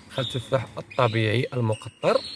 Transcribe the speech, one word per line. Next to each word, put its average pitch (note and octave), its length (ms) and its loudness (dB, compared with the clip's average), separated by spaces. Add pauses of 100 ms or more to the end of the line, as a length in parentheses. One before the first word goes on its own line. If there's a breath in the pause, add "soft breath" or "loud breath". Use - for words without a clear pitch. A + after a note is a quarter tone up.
(100)
خل C3+ 120 -4
التفاح B2+ 440 -2 (120)
الطبيعي A2+ 760 2
المقطر، A#2 680 0 (160)